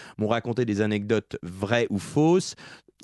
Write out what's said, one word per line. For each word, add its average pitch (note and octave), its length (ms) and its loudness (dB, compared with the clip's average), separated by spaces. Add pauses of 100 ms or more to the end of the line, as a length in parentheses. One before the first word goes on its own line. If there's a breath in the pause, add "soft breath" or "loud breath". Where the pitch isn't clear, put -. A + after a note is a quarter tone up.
(180 loud breath)
m'ont G#2+ 100 0
raconté A#2 380 0
des G#2+ 160 0
anecdotes G#2+ 600 -2
vraies G#2 460 0
ou G2+ 100 -2
fausses. E3 560 2 (500 loud breath)